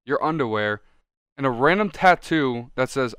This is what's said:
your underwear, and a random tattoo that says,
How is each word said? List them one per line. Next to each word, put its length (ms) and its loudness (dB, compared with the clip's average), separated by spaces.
your 180 -2
underwear, 580 -2
and 80 -4
a 40 2
random 400 2
tattoo 840 0
that 140 -2
says, 300 -4